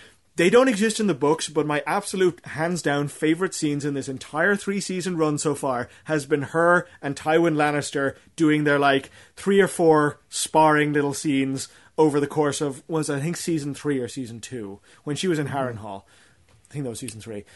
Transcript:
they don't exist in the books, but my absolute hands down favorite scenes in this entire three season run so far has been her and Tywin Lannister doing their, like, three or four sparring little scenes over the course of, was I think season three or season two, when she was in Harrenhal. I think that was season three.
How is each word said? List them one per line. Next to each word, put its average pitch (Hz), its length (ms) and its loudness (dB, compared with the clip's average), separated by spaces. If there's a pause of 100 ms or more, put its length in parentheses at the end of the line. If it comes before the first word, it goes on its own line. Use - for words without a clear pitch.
(380)
they 170 120 4
don't 247 180 6
exist 220 320 0
in 220 80 0
the 180 60 2
books, 147 340 0
but 151 200 -2
my 147 180 -2
absolute 185 580 0
hands 165 380 -4
down 143 260 0
favorite 165 460 -2
scenes 147 320 -4
in 143 80 -2
this 135 160 -6
entire 160 480 0
three 202 240 -4
season 180 340 -4
run 156 220 0
so 147 180 -2
far 123 320 -4 (180)
has 156 200 -2
been 143 160 0
her 170 460 2 (160)
and 139 120 -6
Tywin 160 400 2
Lannister 147 600 0 (200)
doing 151 300 4
their, 143 140 4
like, 139 320 2 (260)
three 196 240 4
or 185 60 6
four 151 600 4
sparring 151 640 2
little 143 220 0
scenes 135 540 -2 (320)
over 151 200 6
the 143 80 0
course 147 340 -2
of, 139 280 -6
was 156 220 -4
I 139 100 -2
think 165 160 -4
season 147 380 -4
three 143 240 -2
or 120 100 -4
season 117 320 -12
two, 104 380 -12 (240)
when 147 120 -6
she 190 140 -4
was 160 100 0
in 143 100 -4
Harrenhal. 113 540 -8 (640)
I - 40 -20
think 143 100 -8
that 127 60 -6
was 110 100 -10
season 110 220 -14
three. 104 240 -14 (100)